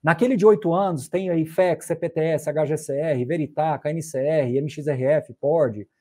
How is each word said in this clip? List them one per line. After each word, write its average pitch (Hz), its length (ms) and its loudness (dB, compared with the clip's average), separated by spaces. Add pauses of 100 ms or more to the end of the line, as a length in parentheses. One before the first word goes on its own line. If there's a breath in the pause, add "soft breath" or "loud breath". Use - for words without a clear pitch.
Naquele 220 360 2
de 190 80 2
oito 208 280 6
anos, 175 360 -2
tem 185 200 -2
aí 165 160 2
fec, 165 380 0
C 175 120 -6
P 165 140 -6
T 160 120 -4
S, 156 280 -2
H 151 160 0
G 151 120 -2
C 143 200 -6
R, 143 280 -2
Veritá, 151 520 -2
K 151 140 -6
N 160 100 -4
C - 160 -8
R, 135 400 0
M 143 120 -2
X 143 180 -8
R 127 160 -2
F, 143 300 0
PORD, 135 520 0 (160)